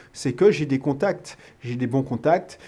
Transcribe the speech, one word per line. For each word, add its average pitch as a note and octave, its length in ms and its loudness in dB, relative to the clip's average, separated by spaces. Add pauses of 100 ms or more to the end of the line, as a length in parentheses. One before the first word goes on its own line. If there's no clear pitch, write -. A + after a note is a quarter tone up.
(120)
c'est C3 220 -4
que G3 180 6
j'ai D3+ 140 -2
des C3+ 140 0
contacts, D#3 580 -2 (240)
j'ai A#2+ 160 -8
des B2 100 -2
bons C3 160 0
contacts, D3+ 640 0